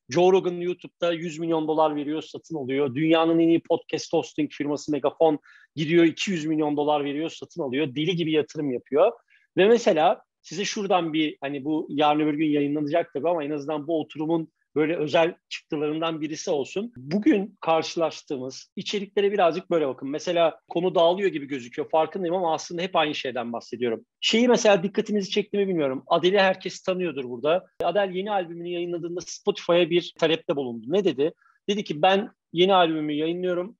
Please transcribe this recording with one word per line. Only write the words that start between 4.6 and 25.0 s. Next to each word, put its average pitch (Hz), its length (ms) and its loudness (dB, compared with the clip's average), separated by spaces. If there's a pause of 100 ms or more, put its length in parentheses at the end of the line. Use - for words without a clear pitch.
Megaphone 147 460 2 (380)
gidiyor, 165 280 4
iki 165 260 0
yüz 160 140 -2
milyon 156 320 0
dolar 147 280 0
veriyor, 147 260 -4
satın - 320 -12
alıyor. 135 320 -2
Deli 160 220 -2
gibi 160 160 -2
yatırım 151 380 -2
yapıyor. 156 420 2 (440)
Ve 185 120 6
mesela 208 540 4 (200)
size 175 220 -8
şuradan 180 480 0
bir, 156 280 -2
hani 139 240 -6
bu 156 260 -2
yarın 151 300 4
öbür 151 140 2
gün 156 160 0
yayınlanacak 147 600 0
tabii 143 160 -4
ama 170 160 0
en 143 60 -6
azından 147 360 -6
bu 160 140 -2
oturumun 156 520 -4 (220)
böyle 156 220 0
özel 165 380 2 (140)
çıktılarından 156 720 -4
birisi 156 300 -6
olsun. 180 460 -4
Bugün 202 640 0
karşılaştığımız 156 1160 -4
içeriklere 202 560 -2
birazcık 180 380 0
böyle 156 180 2
bakın. 131 200 -8
Mesela 165 600 0
konu 170 260 -2
dağılıyor 180 340 4
gibi 147 180 -4
gözüküyor, 131 440 -8
farkındayım 165 440 0
ama 170 200 0
aslında 165 280 -6
hep 185 140 -4
aynı 151 180 2
şeyden 120 380 -6
bahsediyorum. 117 520 -4 (160)
Şeyi 233 280 2
mesela 208 340 4
dikkatinizi 202 480 -2